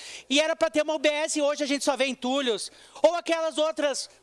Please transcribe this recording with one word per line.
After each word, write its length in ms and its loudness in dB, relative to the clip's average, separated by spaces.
e 140 4
era 160 2
pra 140 0
ter 100 0
uma 140 0
U 40 -2
B 120 2
S, 280 -2
e 40 0
hoje 220 0
a 20 -4
gente 180 -2
só 140 0
vê 80 2
entulhos. 640 -2
Ou 120 6
aquelas 440 -2
outras, 500 0